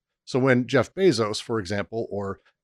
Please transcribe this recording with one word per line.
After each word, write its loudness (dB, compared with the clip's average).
So -2
when 4
Jeff 0
Bezos, 2
for -4
example, -6
or -6